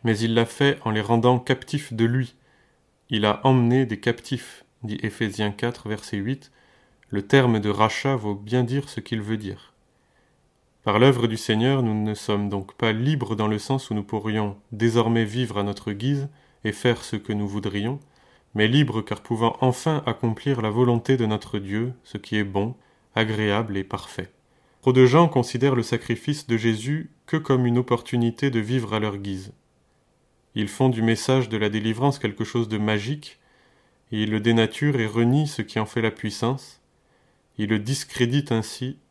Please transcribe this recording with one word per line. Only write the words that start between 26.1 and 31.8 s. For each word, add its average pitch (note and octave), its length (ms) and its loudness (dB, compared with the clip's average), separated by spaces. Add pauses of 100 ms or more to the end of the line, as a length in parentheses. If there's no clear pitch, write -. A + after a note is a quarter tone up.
de A#2 100 2
Jésus A#2 540 -2 (160)
que - 100 -2
comme C3 300 2
une A#2+ 100 2
opportunité A#2+ 720 0
de A#2 100 0
vivre A2 340 -2
à A2 40 0
leur G#2 200 -2
guise. G2 340 -8 (1000)
Ils G#2+ 140 -2
font C3 200 2
du A2+ 140 0
message A2+ 480 2
de A2+ 80 -2
la G#2 100 0
délivrance A2 500 0